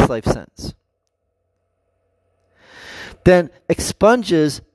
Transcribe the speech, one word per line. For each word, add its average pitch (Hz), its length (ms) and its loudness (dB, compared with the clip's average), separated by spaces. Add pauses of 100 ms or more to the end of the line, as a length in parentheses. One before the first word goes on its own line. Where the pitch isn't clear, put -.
life 113 160 -8
sentence. - 480 -8 (2500)
Then 175 280 4 (180)
expunges 175 920 0 (140)